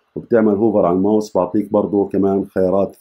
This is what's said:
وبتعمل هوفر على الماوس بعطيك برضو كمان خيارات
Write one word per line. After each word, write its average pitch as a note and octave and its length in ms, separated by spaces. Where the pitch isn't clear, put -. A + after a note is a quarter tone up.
وبتعمل A2 380
هوفر G2+ 320
على F2 100
الماوس G#2+ 420
بعطيك G2 340
برضو G2+ 340
كمان G2 400
خيارات F#2+ 560